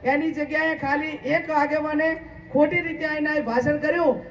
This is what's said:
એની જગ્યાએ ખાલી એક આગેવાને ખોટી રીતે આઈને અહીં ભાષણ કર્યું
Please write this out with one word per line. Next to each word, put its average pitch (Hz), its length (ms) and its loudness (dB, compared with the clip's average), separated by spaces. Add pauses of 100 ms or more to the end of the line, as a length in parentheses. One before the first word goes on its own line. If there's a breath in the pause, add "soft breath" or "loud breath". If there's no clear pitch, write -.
એની 285 280 2
જગ્યાએ 302 460 -2
ખાલી 294 420 -2 (140)
એક 320 160 0
આગેવાને 302 600 2 (420)
ખોટી 302 300 4
રીતે 311 240 -4
આઈને 302 240 -2
અહીં 294 160 0
ભાષણ 254 340 0
કર્યું 302 520 2